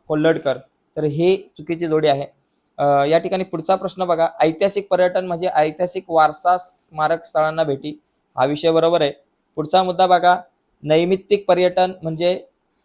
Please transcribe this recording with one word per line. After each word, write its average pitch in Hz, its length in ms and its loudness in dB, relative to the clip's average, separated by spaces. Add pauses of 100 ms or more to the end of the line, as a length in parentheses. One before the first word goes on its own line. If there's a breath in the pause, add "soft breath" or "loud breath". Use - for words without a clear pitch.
कोल्हटकर, 160 500 0 (380)
तर 156 80 -2
हे 165 320 2
चुकीची 170 520 -8
जोडी 156 200 2
आहे. 139 180 0 (520)
अ, 143 260 2
या 156 140 2
ठिकाणी 185 260 -4
पुढचा 180 320 -2
प्रश्न 185 280 -8
बघा, 165 240 0 (120)
ऐतिहासिक 190 500 0
पर्यटन 180 360 0
म्हणजे 175 200 -4
ऐतिहासिक 175 600 -2
वारसा 160 480 2
स्मारक 160 680 -6
स्थळांना 156 400 -2
भेटी, 147 360 -6 (380)
हा 127 60 2
विषय 147 260 0
बरोबर 165 320 2
आहे. 143 100 0 (440)
पुढचा 160 260 0
मुद्दा 185 240 0
बघा, 180 300 4 (460)
नैमित्तिक 180 680 0
पर्यटन 180 440 2 (100)
म्हणजे 165 420 -4 (400)